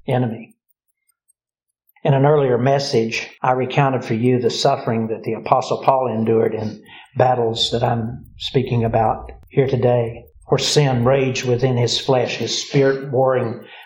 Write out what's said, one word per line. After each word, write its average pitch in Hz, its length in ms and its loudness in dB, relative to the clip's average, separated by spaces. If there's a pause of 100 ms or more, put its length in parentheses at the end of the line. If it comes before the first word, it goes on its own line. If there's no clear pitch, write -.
enemy. 123 480 -2 (1500)
In 151 100 2
an 135 120 2
earlier 143 320 2
message, 120 720 0 (120)
I 127 100 0
recounted 127 520 0
for 123 100 -4
you 123 260 2
the 120 100 0
suffering 120 580 -2
that 110 160 -6
the 117 100 -4
Apostle 120 500 -2
Paul 131 240 2
endured 113 480 2
in 107 260 -8 (360)
battles 120 540 2
that 120 120 0
I'm 120 420 -2 (120)
speaking 120 460 0
about 113 460 0 (200)
here 135 180 2
today, 123 560 0 (220)
where 139 120 0
sin 131 480 2
raged 131 400 2
within 123 320 0
his 120 220 0
flesh, 123 380 0
his - 280 -6
spirit 135 460 0
warring 123 540 0 (200)